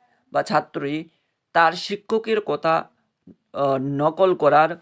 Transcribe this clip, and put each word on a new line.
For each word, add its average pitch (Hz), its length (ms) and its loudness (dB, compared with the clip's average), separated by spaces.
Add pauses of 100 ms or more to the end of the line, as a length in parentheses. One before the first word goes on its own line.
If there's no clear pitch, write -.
(320)
বা 143 100 -2
ছাত্রী 151 640 -4 (440)
তার 165 200 4
শিক্ষকের 220 680 -4
কথা, 165 500 -2 (600)
আহ, 135 240 0
নকল 156 580 0
করার, 156 480 4